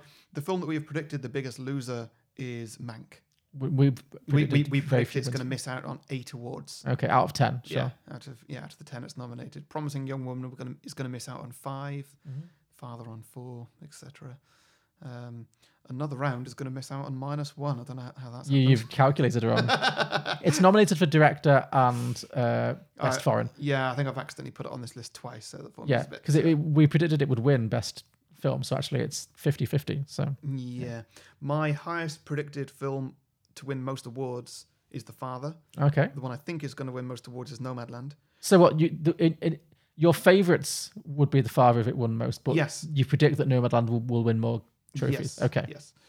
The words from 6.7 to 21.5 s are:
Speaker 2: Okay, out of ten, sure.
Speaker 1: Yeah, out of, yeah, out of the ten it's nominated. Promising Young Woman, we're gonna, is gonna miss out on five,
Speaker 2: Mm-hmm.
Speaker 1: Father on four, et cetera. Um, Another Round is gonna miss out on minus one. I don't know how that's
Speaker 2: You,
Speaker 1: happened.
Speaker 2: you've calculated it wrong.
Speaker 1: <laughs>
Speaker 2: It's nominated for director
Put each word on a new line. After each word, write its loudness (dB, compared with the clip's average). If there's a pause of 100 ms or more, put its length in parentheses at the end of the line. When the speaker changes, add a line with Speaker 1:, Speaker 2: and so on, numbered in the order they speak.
Speaker 2:
Okay, -2
out 4
of -4
ten, 0
sure. -6
Speaker 1:
Yeah, -2 (240)
out -18
of, -20
yeah, -12
out -18
of -20
the -20
ten -14
it's -16
nominated. -14
Promising -6
Young -8
Woman, -8
we're -18
gonna, -10
is -16
gonna -8
miss -12
out -12
on -14
five, -10 (240)
Speaker 2:
Mm-hmm. -12 (260)
Speaker 1:
Father -16
on -14
four, -16 (120)
et -20
cetera. -20 (640)
Um, -14 (400)
Another -6
Round -2
is -14
gonna -8
miss -10
out -8
on -6
minus -6
one. -4
I -12
don't -12
know -12
how -14
that's -8
Speaker 2:
You, 6
Speaker 1:
happened. 8
Speaker 2:
you've 4
calculated 4
it 2
wrong. 2
Speaker 1:
<laughs> 0
Speaker 2:
It's 4
nominated 8
for 4
director 6